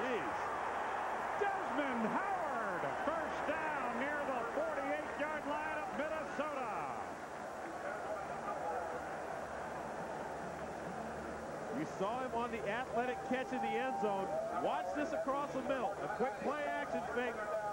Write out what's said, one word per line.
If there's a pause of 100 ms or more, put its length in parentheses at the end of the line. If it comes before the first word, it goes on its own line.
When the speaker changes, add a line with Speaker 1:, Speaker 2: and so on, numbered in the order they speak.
Speaker 1:
Jeez. (1040)
Speaker 2:
Desmond
Howard. (240)
First
down
near
the (160)
forty-eight-yard
line
of
Minnesota. (4000)
Speaker 1:
You (120)
saw
him
on
the
athletic (140)
catch
in
the
end
zone. (340)
Watch
this
across
the
middle. (100)
A (120)
quick
play
action (160)
fake. (400)